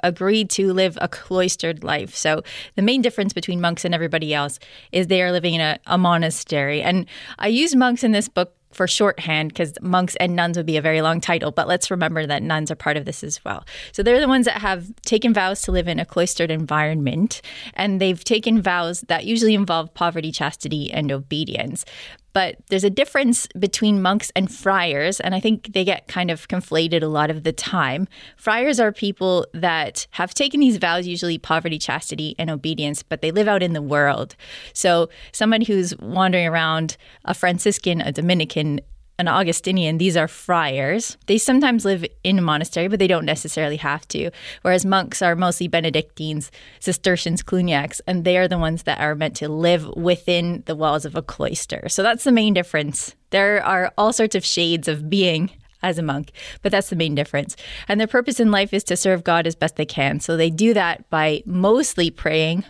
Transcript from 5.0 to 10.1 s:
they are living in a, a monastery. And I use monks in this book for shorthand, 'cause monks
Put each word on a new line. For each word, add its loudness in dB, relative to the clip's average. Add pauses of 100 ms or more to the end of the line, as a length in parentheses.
they 4
are 2
living 0
in 0
a, 0
a 2
monastery. 0
And 0 (320)
I 0
use 2
monks 2
in 4
this 2
book -2 (160)
for 0
shorthand, 0
'cause -4
monks 0